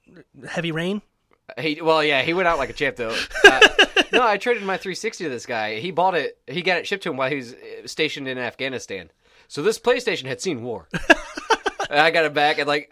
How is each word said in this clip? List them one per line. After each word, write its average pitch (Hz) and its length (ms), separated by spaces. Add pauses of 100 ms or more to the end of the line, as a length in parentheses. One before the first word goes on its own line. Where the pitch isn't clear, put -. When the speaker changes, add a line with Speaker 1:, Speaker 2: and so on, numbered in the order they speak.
(480)
Speaker 1:
Heavy 170 240
Rain? 180 300 (580)
Speaker 2:
He, 151 220
well, 160 220
yeah, 143 180
he 160 140
went 185 120
out 165 120
like 127 100
a 117 40
champ, 139 220
though. 117 260
Speaker 1:
<laughs> - 40 (200)
Speaker 2:
Uh, - 140 (540)
no, 247 140
I 202 100
traded 226 260
my 190 140
three 180 180
sixty - 280
to 156 60
this 120 180
guy. 110 320
He 175 120
bought 180 240
it, 139 220 (100)
he 151 140
got 175 160
it 143 100
shipped 196 160
to 180 60
him 135 80
while 131 120
he 147 80
was, 123 160
uh, - 40 (300)
stationed 147 400
in 127 100
Afghanistan. 117 720 (380)
So - 160
this 214 160
PlayStation 220 460
had 131 160
seen 147 220
war. 110 300
Speaker 1:
<laughs> 165 60 (880)
Speaker 2:
And - 120
I 165 100
got 165 140
it 151 80
back, 147 240
and, 139 100
like, 147 240